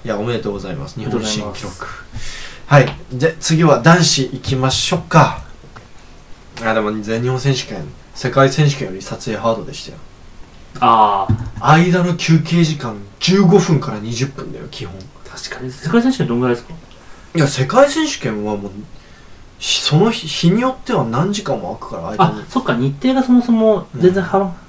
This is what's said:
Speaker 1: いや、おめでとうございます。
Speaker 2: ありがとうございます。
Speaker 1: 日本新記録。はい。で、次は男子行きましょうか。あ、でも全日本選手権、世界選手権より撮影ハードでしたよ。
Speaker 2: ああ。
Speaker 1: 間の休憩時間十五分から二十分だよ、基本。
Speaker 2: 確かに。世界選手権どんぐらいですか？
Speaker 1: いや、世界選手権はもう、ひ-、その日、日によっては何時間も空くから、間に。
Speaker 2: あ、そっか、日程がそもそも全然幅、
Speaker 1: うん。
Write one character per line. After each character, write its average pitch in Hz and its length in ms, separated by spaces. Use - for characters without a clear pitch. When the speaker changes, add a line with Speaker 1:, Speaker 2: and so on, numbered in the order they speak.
Speaker 1:
い - 40
や、 107 80
お 101 60
め 120 120
で 110 40
と 101 120
う - 20
ご 98 60
ざ 95 120
い 82 60
ま 139 100
す。 - 100
Speaker 2:
あ 117 40
り 107 60
が - 40
と 104 80
う - 20
ご - 60
ざ 214 80
い - 40
ま - 140
す。 - 60
Speaker 1:
日 - 60
本 - 60
新 - 0
記 - 100
録。 - 60
は 143 140
い。 139 160
で、 151 280
次 160 240
は 143 160
男 165 240
子 - 180
行 139 60
き - 180
ま 131 140
し - 240
ょ - 20
う 170 40
か。 - 420
あ、 110 80
で 113 80
も 107 120
全 113 200
日 123 60
本 127 120
選 135 140
手 - 80
権、 - 220
世 - 160
界 135 180
選 143 200
手 139 80
権 - 120
よ 95 60
り 95 80
撮 - 200
影 110 140
ハ 110 160
ー - 40
ド 101 80
で 139 100
し - 120
た - 60
よ。 - 60
Speaker 2:
あ 107 460
あ。 127 120
Speaker 1:
間 175 300
の 175 140
休 160 240
憩 170 240
時 151 120
間 113 200
十 190 240
五 190 160
分 165 220
か - 120
ら 104 60
二 110 140
十 120 140
分 - 260
だ 73 60
よ、 80 120
基 - 160
本。 87 80
Speaker 2:
確 - 220
か - 100
に。 127 100
世 139 180
界 233 120
選 254 120
手 262 60
権 - 100
ど 120 80
ん 120 40
ぐ 127 60
ら - 60
い - 20
で - 80
す - 40
か？ - 80
Speaker 1:
い 170 40
や、 151 80
世 135 200
界 269 240
選 311 160
手 277 100
権 107 280
は 107 120
も 98 120
う、 95 40
ひ-、 - 240
そ 147 140
の 208 140
日、 226 180
日 170 220
に 214 100
よ 254 200
っ - 40
て 254 80
は 156 120
何 131 280
時 202 100
間 135 160
も 98 180
空 - 140
く - 120
か 101 140
ら、 - 80
間 - 100
に。 107 80
Speaker 2:
あ、 - 60
そ - 120
っ - 40
か、 - 100
日 135 260
程 262 140
が 262 80
そ 254 100
も 247 100
そ 240 100
も 220 340
全 180 180
然 190 80
幅、 196 220
Speaker 1:
う 190 40
ん。 175 40